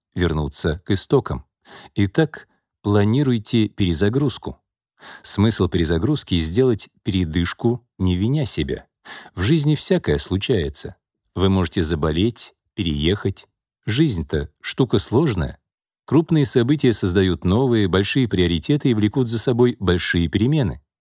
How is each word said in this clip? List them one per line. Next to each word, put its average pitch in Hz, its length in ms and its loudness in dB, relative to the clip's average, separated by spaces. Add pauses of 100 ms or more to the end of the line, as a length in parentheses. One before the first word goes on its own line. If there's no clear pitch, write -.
(140)
вернуться 78 680 -2
к - 80 -4
истокам. 92 520 -2 (520)
Итак, 147 500 -2 (360)
планируйте 107 840 2
перезагрузку. 101 880 -2 (640)
Смысл 101 460 0
перезагрузки — 85 720 0
сделать 104 500 0 (120)
передышку, 90 840 -2 (140)
не 92 160 0
виня 123 320 0
себя. 69 400 -6 (480)
В 87 80 -6
жизни 147 320 2
всякое 107 440 0
случается. 92 800 -4 (380)
Вы 95 140 2
можете 92 340 0
заболеть, 80 720 -2 (200)
переехать. 82 720 -2 (420)
Жизнь-то 98 640 -2 (100)
штука - 380 -2
сложная. 104 600 -2 (480)
Крупные 160 380 2
события 127 480 2
создают 92 520 0
новые, 110 420 2
большие 98 400 0
приоритеты 92 640 0
и 113 40 2
влекут 107 340 0
за 113 100 -4
собой 120 400 2
большие 90 480 0
перемены. 107 560 0 (180)